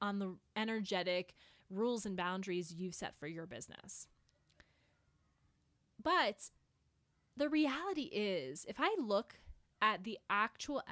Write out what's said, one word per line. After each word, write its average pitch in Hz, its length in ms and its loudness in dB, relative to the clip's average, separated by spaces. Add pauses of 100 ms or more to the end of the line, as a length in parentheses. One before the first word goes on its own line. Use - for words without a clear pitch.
on 202 180 0
the 185 160 -2 (200)
energetic 190 800 0 (360)
rules 220 360 0
and 196 100 -2
boundaries 180 580 -2
you've 175 200 -4
set - 240 -6
for 147 100 -8
your 165 180 -6
business. - 640 -10 (1900)
But 311 480 4 (880)
the 294 120 2
reality 311 640 2
is, 170 560 -2
if - 120 -8
I 339 200 4
look 214 360 2 (460)
at 208 220 4
the 220 160 -6 (100)
actual 226 520 0 (100)